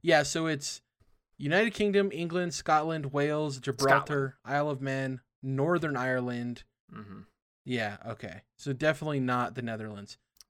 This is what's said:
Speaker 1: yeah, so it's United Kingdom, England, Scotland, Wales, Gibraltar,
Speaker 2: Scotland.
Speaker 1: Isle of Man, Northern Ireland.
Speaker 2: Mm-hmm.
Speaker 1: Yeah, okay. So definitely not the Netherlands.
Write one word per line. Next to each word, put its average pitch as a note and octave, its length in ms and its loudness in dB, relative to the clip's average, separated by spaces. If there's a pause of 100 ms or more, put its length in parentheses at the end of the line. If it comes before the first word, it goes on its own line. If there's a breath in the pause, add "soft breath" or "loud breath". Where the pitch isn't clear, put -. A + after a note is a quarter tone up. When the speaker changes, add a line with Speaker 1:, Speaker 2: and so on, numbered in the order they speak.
Speaker 1:
yeah, D#3+ 220 6
so D#3+ 240 -2
it's D3 340 -4 (560)
United F3+ 360 2
Kingdom, G3+ 380 4
England, E3+ 420 -2
Scotland, D#3 600 2
Wales, D3 460 0
Gibraltar, C3+ 800 2
Speaker 2:
Scotland. C#3 160 -2
Speaker 1:
Isle D3 120 0
of C3+ 120 -4
Man, C3+ 400 -4 (200)
Northern D3 540 0
Ireland. B2 680 -2 (300)
Speaker 2:
Mm-hmm. G#2 280 -14 (420)
Speaker 1:
Yeah, A2 420 -4
okay. G#2 360 -12 (160)
So C#3+ 160 -4
definitely D3+ 480 0
not B2 340 0
the B2+ 60 -6
Netherlands. A2 560 -8 (320)